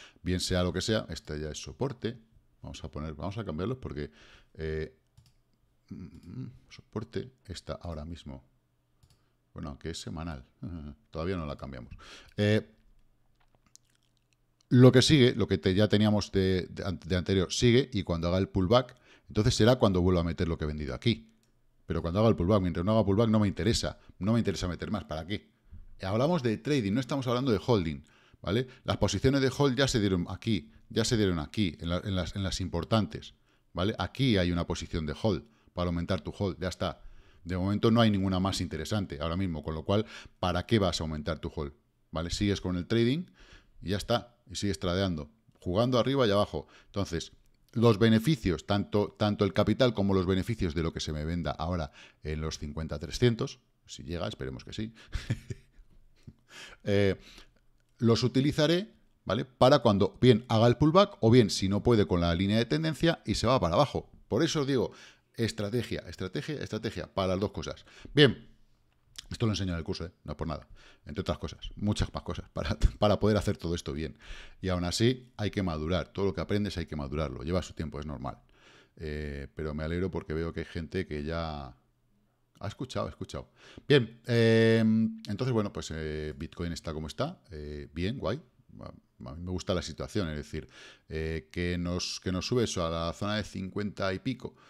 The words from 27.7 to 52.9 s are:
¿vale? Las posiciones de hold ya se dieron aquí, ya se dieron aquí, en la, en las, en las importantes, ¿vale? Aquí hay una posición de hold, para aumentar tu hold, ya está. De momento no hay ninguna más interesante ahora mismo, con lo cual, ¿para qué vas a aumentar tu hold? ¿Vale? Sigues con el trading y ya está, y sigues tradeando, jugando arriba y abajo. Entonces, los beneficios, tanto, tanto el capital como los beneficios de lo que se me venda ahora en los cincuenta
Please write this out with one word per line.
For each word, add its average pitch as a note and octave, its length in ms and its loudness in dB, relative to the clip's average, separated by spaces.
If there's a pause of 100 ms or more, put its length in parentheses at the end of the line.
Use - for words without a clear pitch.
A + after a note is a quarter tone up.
¿vale? A#2+ 260 0 (180)
Las G2 120 0
posiciones C3 460 2
de C3 140 2
hold C#3+ 200 4
ya C3+ 100 2
se B2 140 2
dieron F#2 300 2
aquí, G2 420 -4 (160)
ya A2 160 0
se A2+ 140 2
dieron F#2 200 2
aquí, E2+ 400 -2
en E2 120 -4
la, F2+ 120 0
en G2 140 -2
las, F2 180 -2
en G2+ 80 -4
las F#2+ 200 -2
importantes, E2+ 720 -2 (400)
¿vale? F#2 240 0
Aquí G#2+ 400 2
hay F2 120 2
una E2+ 160 0
posición F2 380 -4
de D2+ 160 -4
hold, G2 240 0 (300)
para F2 140 -2
aumentar E2+ 340 -2
tu E2+ 140 -10
hold, F#2 220 -4
ya F2+ 100 -4
está. E2+ 340 -6 (420)
De F#2 140 -4
momento G#2 320 2
no A#2 100 6
hay A2 100 6
ninguna F#2+ 300 2
más F#2+ 220 0
interesante D#2+ 580 -6
ahora E2 160 -2
mismo, F2 260 -4
con D#2+ 120 -6
lo D#2+ 100 -8
cual, G#2 220 2 (340)
¿para F2 240 0
qué A#2 140 2
vas F2+ 240 0
a - 20 -4
aumentar D#2 340 -4
tu D#2 160 -8
hold? D2 200 -8 (360)
¿Vale? E2 200 -4
Sigues G2+ 320 0
con F#2 140 -2
el F2 100 -4
trading A#2+ 400 2 (560)
y E2 80 -6
ya G2+ 80 -2
está, - 400 -4 (120)
y F2+ 40 -14
sigues G2+ 240 -4
tradeando, F2+ 520 -2 (300)
jugando B2 380 0
arriba B2+ 280 2
y G#2 40 2
abajo. G2 360 0 (200)
Entonces, F2+ 460 -6 (400)
los A2+ 260 4
beneficios, A2+ 680 2
tanto, G2+ 520 0
tanto G#2 260 2
el F#2+ 80 2
capital A2 420 2
como G2 200 2
los F#2 120 2
beneficios F#2 500 -2
de E2 80 0
lo E2 80 -2
que - 80 -8
se D#2+ 120 -6
me D2+ 120 -4
venda E2 260 -2
ahora D#2+ 400 -4 (320)
en D2+ 180 -6
los D#2 200 -6
cincuenta D2+ 400 -8